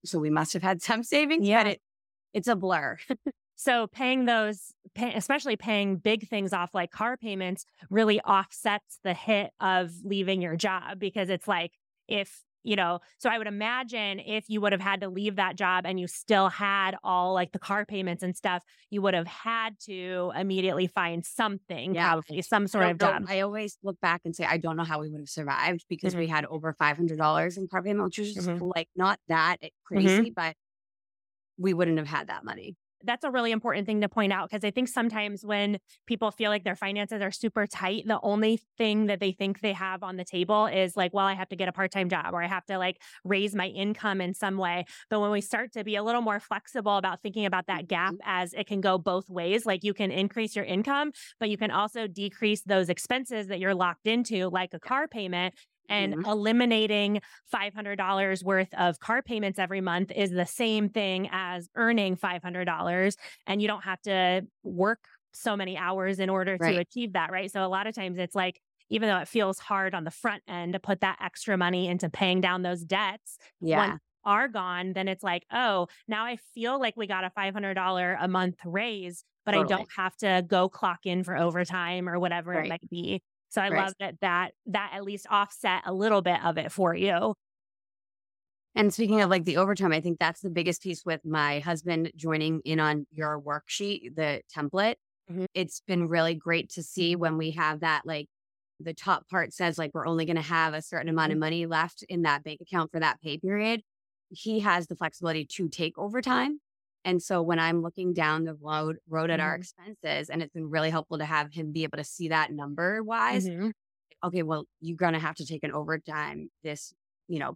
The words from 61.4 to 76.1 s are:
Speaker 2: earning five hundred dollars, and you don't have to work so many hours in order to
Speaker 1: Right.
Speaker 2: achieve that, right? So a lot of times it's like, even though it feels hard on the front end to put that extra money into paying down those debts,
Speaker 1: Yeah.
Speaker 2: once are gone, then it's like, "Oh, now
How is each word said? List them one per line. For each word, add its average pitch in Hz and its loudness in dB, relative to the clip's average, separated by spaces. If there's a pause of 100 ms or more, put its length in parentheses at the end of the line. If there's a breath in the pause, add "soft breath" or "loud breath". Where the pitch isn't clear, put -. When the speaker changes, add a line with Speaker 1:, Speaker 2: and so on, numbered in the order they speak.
Speaker 2:
earning 220 4
five 180 -2
hundred 180 -4
dollars, 180 2 (280 loud breath)
and 202 0
you 208 2
don't 208 -4
have 190 -6
to 185 2 (160)
work 196 0 (240)
so 208 -2
many 185 -4
hours 185 0
in 190 2
order 190 2
to 170 2
Speaker 1:
Right. 170 4
Speaker 2:
achieve 208 -2
that, 170 0
right? 185 -4
So 190 0
a - 2
lot 190 -2
of 220 -6
times 185 -4
it's 180 -4
like, 185 -2 (280)
even 220 2
though 190 4
it 165 -4
feels 196 0
hard 190 -2
on 170 -4
the 165 -6
front 202 -4
end 175 -4
to 190 -4
put 190 -2
that 190 0
extra - -2
money 180 2
into 180 0
paying 185 4
down 180 2
those 175 -4
debts, 196 -2 (220 loud breath)
Speaker 1:
Yeah. 165 4
Speaker 2:
once - -4 (240)
are 208 4
gone, 185 -4
then 190 -2
it's 185 -4
like, 180 -2
"Oh, 208 2 (200 loud breath)
now 220 -2